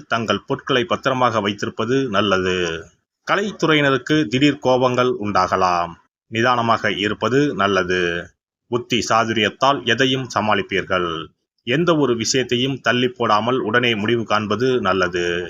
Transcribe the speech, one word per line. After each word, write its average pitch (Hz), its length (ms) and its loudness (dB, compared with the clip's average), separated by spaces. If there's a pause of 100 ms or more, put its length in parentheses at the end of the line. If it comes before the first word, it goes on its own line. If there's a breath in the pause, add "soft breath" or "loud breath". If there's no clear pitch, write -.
(120)
தங்கள் 104 320 -2
பொருட்களை 131 400 -2
பத்திரமாக 120 560 0
வைத்திருப்பது 107 560 -2 (120)
நல்லது. 95 460 0 (720)
கலைத்துறையினருக்கு 151 880 0 (100)
திடீர் 131 360 2
கோபங்கள் 127 500 2 (120)
உண்டாகலாம். 92 680 0 (380)
நிதானமாக 117 640 0
இருப்பது 110 440 0 (140)
நல்லது. 92 460 0 (720)
புத்தி 120 380 -2
சாதுரியத்தால் 113 760 2
எதையும் 131 460 0
சமாளிப்பீர்கள். 95 800 0 (560)
எந்த 156 300 0
ஒரு 135 200 2
விஷயத்தையும் 127 640 -2
தள்ளி 123 300 0
போடாமல் 117 500 0
உடனே 117 340 2
முடிவு 110 380 -2
காண்பது 107 360 0 (120)
நல்லது. 90 480 0 (220)